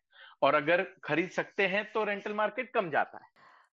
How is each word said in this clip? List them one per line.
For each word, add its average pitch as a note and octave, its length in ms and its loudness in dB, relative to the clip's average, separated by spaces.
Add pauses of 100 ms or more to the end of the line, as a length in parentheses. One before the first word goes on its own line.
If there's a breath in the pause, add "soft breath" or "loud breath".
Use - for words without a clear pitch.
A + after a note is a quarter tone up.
(420 loud breath)
और C#3+ 120 6
अगर E3 320 2 (180)
खरीद E3 260 0
सकते - 360 -2
हैं, G3+ 260 -2
तो G#3+ 120 0
रेंटल G3+ 280 -4
मार्केट G#3+ 380 -2
कम G3 200 -2
जाता A#2+ 280 -2
है। - 220 -20 (380 soft breath)